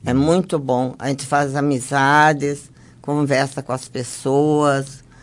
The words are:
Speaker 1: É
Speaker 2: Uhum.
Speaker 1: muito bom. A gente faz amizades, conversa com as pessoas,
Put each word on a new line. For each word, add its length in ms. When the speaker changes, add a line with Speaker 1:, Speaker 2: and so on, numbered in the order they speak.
Speaker 1:
É 80
Speaker 2:
Uhum. 60
Speaker 1:
muito 400
bom. 400
A 100
gente 160
faz 300
amizades, 1160
conversa 640
com 120
as 140
pessoas, 1160